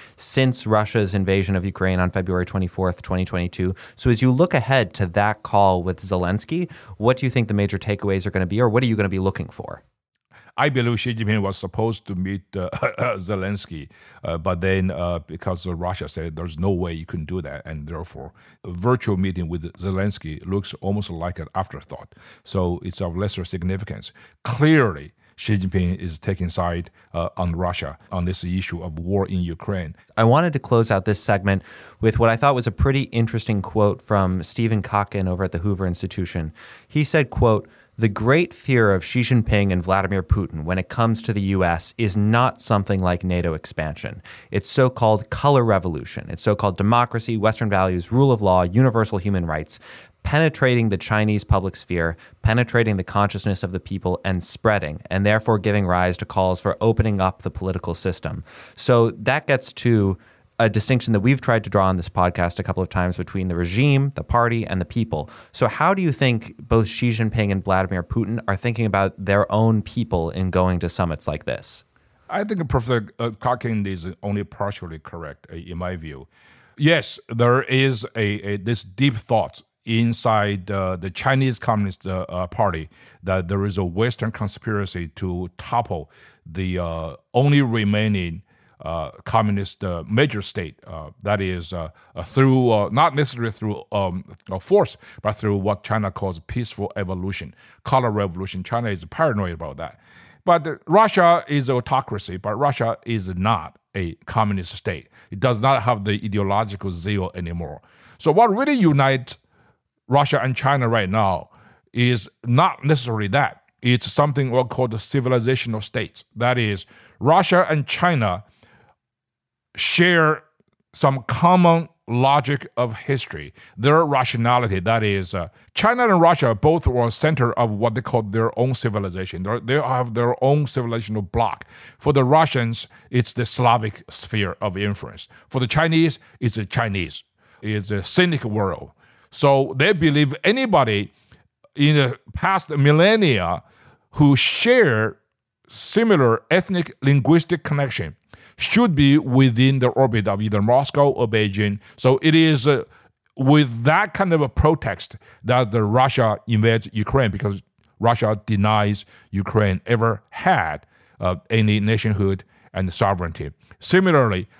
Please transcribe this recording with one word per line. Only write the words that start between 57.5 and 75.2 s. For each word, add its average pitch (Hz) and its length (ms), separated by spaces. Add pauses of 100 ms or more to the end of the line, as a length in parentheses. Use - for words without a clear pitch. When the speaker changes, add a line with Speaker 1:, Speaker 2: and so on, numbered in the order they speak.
Speaker 1:
political 90 440
system." 82 500 (320)
So 117 340
that 123 380
gets 135 240
to 101 460 (400)
a 113 100
distinction 117 440
that 104 80
we've 127 200
tried 113 240
to 101 60
draw 98 160
on 92 100
this 85 120
podcast 87 500
a 98 40
couple 92 200
of 90 60
times 90 280
between 92 320
the 87 80
regime, 135 600
the - 80
party, 117 420
and 92 140
the 90 40
people. 78 460 (220)
So - 160
how 160 260
do 190 80
you 160 100
think 123 460
both 113 300
Xi 123 220
Jinping 110 420
and 95 100
Vladimir 95 400
Putin 110 460
are 98 80
thinking 117 300
about 98 280 (100)
their 98 280
own 110 300
people 87 480
in 92 200
going 92 300
to 85 80
summits 85 400
like 76 160
this? - 400 (440)
Speaker 2:
I 196 160
think 190 240
Professor, 117 400 (100)
uh, 117 120
Kotkin 113 560
is 92 220 (140)
only 101 220
partially 92 540
correct, 78 520